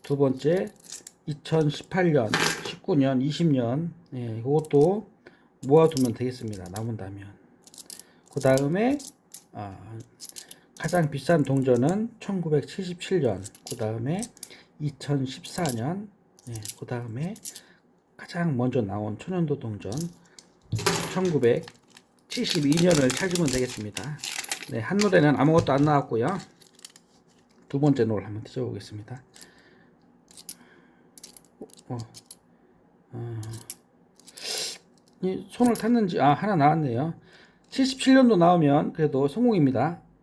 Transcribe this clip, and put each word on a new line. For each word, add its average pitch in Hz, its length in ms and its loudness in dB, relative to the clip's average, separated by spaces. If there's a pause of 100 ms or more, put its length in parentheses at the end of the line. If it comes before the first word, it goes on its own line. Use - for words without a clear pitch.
두 143 120 -2
번째, 143 560 0 (540)
이천십팔 160 840 0
년, 117 180 2 (340)
십구 - 300 -4
년, 135 260 4
이십 151 280 0
년, 135 440 0 (220)
예, 117 280 -6
그것도 151 680 2 (560)
모아두면 135 480 6
되겠습니다. 107 540 -8
남은다면. 101 680 -6 (960)
그 - 60 -6
다음에, 147 580 2 (560)
아, 101 460 -14 (800)
가장 160 320 0
비싼 151 320 0
동전은 135 800 2
천구백칠십칠 175 1000 -4
년, 98 200 -2 (260)
그 123 60 -6
다음에 117 460 -4 (580)
이천십사 143 920 -4
년, 170 360 -4 (400)
예, 117 60 -12 (240)
그 123 80 -14
다음에 123 480 -8 (840)
가장 170 400 -4
먼저 127 260 0
나온 104 360 -6
천연도 170 400 -2
동전 101 320 -8 (1200)
천구백칠십이 160 1700 0
년을 147 240 4
찾으면 170 420 0
되겠습니다. 123 680 -4 (520)
네, 120 100 -4
한눈에는 175 560 4
아무것도 156 360 4
안 139 120 4
나왔고요. 143 540 0 (1300)
두 143 120 -2
번째 135 240 4
노를 104 220 -2
한번 107 180 -10
뒤져보겠습니다. 113 800 -10 (2750)
어, 123 100 -6 (1120)
어. 117 280 -8 (1800)
이 190 280 -4
손을 240 240 4
탔는지, 214 460 0
아, 143 140 6
하나 196 220 0
나왔네요. 151 580 2 (560)
칠십칠 262 440 2
년도 240 220 8
나오면 165 560 6
그래도 143 360 2
성공입니다. 170 720 2 (220)